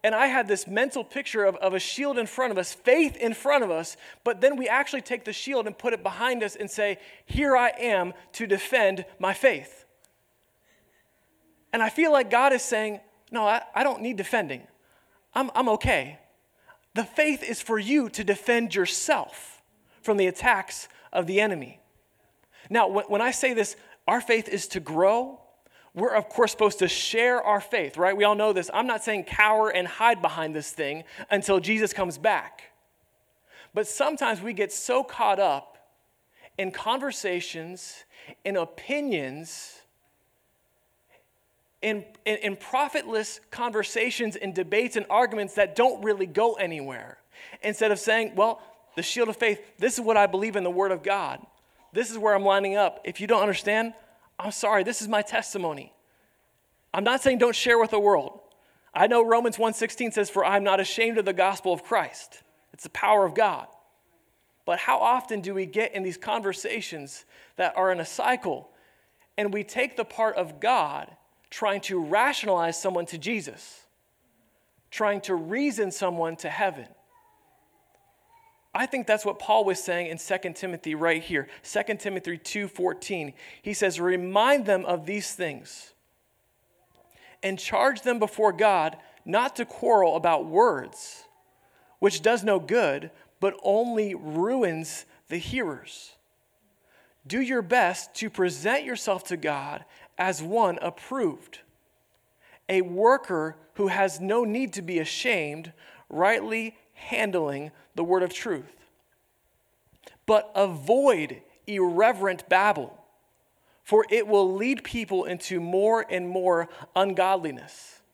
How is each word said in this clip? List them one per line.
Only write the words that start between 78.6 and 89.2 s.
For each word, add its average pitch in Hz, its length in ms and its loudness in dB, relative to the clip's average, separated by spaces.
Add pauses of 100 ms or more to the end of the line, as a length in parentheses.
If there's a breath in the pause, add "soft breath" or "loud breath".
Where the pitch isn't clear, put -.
I 240 100 0
think 262 220 -6
that's 214 180 0
what 202 140 -4
Paul 214 240 2
was 190 180 0
saying 175 260 -4
in 165 100 -10
Second 185 400 -6
Timothy 165 380 -6
right 160 280 0
here. 143 240 -2 (140 loud breath)
Second 208 400 -4
Timothy 185 360 -6
two 202 300 -6
fourteen. 180 640 -6 (280 loud breath)
He 208 120 -8
says, 180 280 0
"Remind 196 640 2
them 190 200 2
of 165 200 -2
these 202 280 -6
things - 600 -10 (1500 soft breath)
and 196 160 -4
charge 240 440 0
them 240 180 -2
before 214 320 2
God 175 460 2 (260 loud breath)